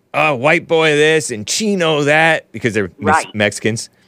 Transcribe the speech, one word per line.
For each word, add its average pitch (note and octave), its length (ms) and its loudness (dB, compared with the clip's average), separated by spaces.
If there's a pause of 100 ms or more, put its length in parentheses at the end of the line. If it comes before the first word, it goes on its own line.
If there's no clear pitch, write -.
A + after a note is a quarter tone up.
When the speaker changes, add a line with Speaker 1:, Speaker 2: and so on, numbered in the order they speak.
(160)
Speaker 1:
"Oh, D3+ 200 0
white D3+ 320 0
boy D#3+ 280 2
this D#3 360 2
and G#2 140 -8
chino E3 580 -2
that," D#3 480 0
because A#2 220 -4
they're F#2+ 240 -2
Mes- D3+ 280 0
Speaker 2:
Right. - 100 -16
Speaker 1:
Mexicans. G#2 540 -2 (180)